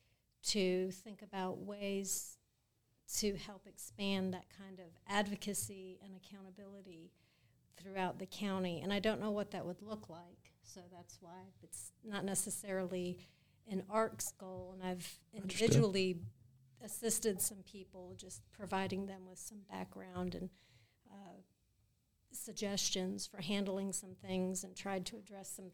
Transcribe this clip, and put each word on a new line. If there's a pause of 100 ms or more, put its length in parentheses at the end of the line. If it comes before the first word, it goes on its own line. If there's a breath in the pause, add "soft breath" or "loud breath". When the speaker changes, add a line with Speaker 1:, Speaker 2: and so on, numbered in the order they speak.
(480)
Speaker 1:
to
think
about
ways (840)
to
help
expand
that (140)
kind
of (220)
advocacy
and
accountability (640)
throughout
the
county.
And
I
don't
know
what
that
would
look
like, (100)
so (120)
that's
why (180)
it's (120)
not
necessarily (540 soft breath)
an
arc's
goal.
And
I've (160)
Speaker 2:
Understood.
Speaker 1:
individually (680)
assisted
some
people,
just (120)
providing
them
with
some (100)
background
and, (600)
uh, (960)
suggestions
for
handling
some
things,
and
tried
to
address
some